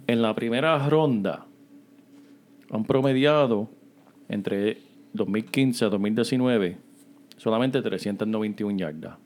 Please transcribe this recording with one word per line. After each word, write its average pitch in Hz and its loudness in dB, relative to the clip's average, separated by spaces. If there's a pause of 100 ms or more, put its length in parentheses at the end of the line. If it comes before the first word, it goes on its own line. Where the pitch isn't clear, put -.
en 120 2
la 110 2
primera 135 0 (100)
ronda 123 2 (1200)
han 110 -4
promediado 131 2 (600)
entre 104 -2 (340)
dos 107 -4
mil 107 -2
quince 131 0
a 110 2
dos 98 0
mil 104 0
diecinueve 117 0 (600)
solamente 123 0
trescientas 104 -4
noventa 107 -4
y 104 -2
un 101 -2
yardas 82 -8